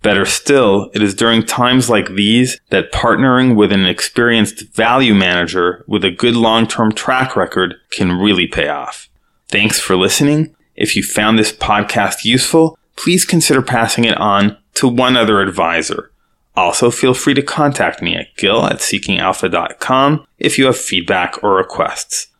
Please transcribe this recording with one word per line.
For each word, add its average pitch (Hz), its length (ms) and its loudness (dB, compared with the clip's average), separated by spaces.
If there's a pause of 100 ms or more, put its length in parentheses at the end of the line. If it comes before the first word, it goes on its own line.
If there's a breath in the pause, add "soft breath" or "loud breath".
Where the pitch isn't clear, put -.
Better 98 220 2
still, 101 680 2
it 107 80 0
is 101 120 2
during 113 320 2
times 123 440 0
like 95 260 0
these 113 420 2 (120)
that 151 240 0
partnering 127 640 2
with 101 180 4
an 98 120 2
experienced 107 880 0
value 117 400 2
manager 90 760 0
with 101 180 -2
a 92 60 2
good 120 260 0
long-term 113 560 0
track 131 420 -4
record 92 400 -2 (140)
can 90 240 -2
really 90 340 2
pay 73 220 -2
off. 69 400 -10 (400)
Thanks 107 280 0
for 95 200 0
listening. 147 580 0 (180)
If - 220 -4
you 98 80 -2
found 110 340 0
this 107 140 0
podcast 104 720 -2
useful, 160 540 0 (180)
please 175 300 0
consider 147 360 2
passing 117 440 0
it 110 120 0
on 101 380 0 (200)
to 135 120 0
one 127 300 2
other 107 240 2
advisor. 85 680 -4 (440)
Also, 90 340 2
feel 127 240 0
free 135 200 0
to 139 80 0
contact 139 600 -2
me 85 140 -4
at - 220 -12
gil 98 280 0
at - 120 -2
seekingalpha 92 720 -4
dot - 280 -4
com 139 460 0 (120)
if - 200 -2
you 135 80 2
have 123 120 2
feedback 90 680 -4
or 101 120 2
requests. - 720 -4 (120)